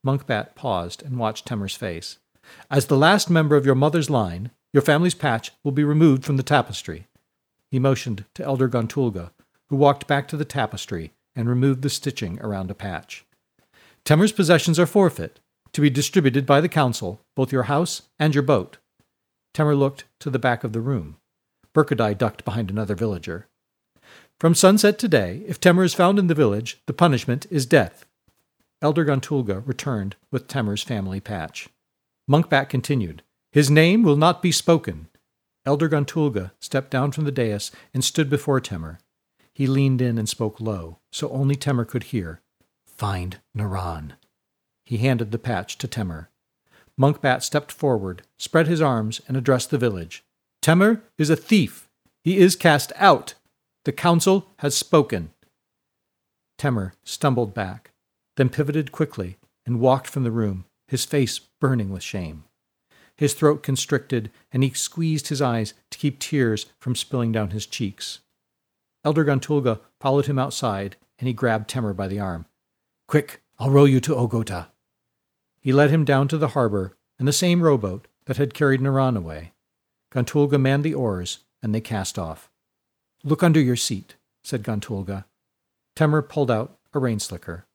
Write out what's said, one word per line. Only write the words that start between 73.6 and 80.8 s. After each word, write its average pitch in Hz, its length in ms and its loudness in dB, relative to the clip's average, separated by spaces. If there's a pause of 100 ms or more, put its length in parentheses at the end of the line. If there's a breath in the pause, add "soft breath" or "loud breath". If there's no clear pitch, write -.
row 139 160 8
you 131 160 4
to 147 140 -2
Ogota." 110 520 -4 (920)
He 131 140 -2
led 143 180 6
him 156 140 2
down 139 240 2
to 160 80 -2
the 147 120 -2
harbor 101 480 -2 (220)
and 131 80 0
the 147 60 0
same 175 280 2
rowboat 110 460 0 (180)
that 120 120 -4
had 143 160 -2
carried 135 280 2
Naran 135 340 0
away. 82 380 -10 (580)
Guntulga 139 480 0
manned 139 240 2